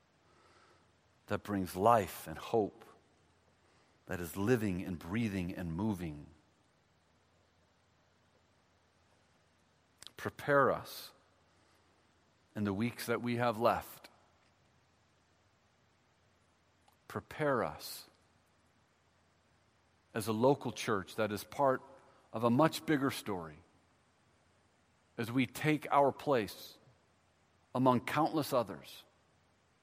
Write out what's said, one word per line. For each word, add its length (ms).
that 140
brings 320
life 540
and 100
hope, 460
that 140
is 160
living 480
and 140
breathing 580
and 180
moving. 520
Prepare 540
us 380
in 100
the 100
weeks 320
that 160
we 140
have 220
left. 520
Prepare 560
us 400
as 140
a 40
local 380
church 460
that 160
is 100
part 380
of 120
a 60
much 340
bigger 260
story 460
as 160
we 140
take 440
our 220
place 640
among 260
countless 520
others 520